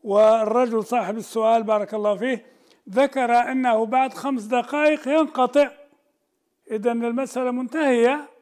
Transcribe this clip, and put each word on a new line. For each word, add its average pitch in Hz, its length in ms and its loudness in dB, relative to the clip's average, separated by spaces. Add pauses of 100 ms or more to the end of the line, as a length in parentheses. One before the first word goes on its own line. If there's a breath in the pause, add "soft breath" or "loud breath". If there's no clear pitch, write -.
والرجل 220 800 2
صاحب 220 340 -4
السؤال 226 460 0
بارك 208 300 -2
الله 208 220 -2
فيه 233 300 -4 (440 soft breath)
ذكر 262 420 0
أنه 240 540 2
بعد 254 280 0
خمس 262 300 -6
دقائق 285 640 -2
ينقطع، 277 640 2 (1000)
إذن 233 340 -2
المسألة 254 460 -4
منتهية. 262 800 0 (120)